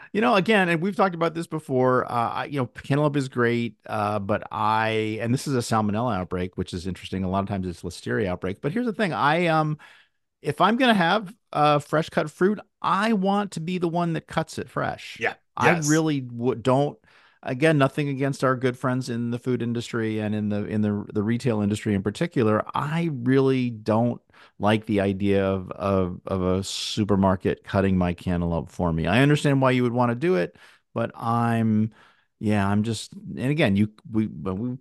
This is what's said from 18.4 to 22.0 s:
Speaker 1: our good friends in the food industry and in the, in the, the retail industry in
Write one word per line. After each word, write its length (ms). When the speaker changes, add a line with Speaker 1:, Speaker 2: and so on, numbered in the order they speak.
Speaker 1:
our 120
good 220
friends 320
in 220
the 80
food 220
industry 580
and 140
in 160
the, 160
in 160
the, 320
the 80
retail 400
industry 320
in 80